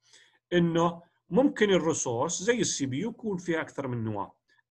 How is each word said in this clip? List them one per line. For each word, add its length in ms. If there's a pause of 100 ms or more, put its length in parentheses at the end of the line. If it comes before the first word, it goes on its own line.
(520)
إنه 500 (280)
ممكن 400
الريسورس 720
زي 180
السي 260
بي 120
يو 120
يكون 280
فيها 220
أكثر 280
من 160
نواة. 320 (340)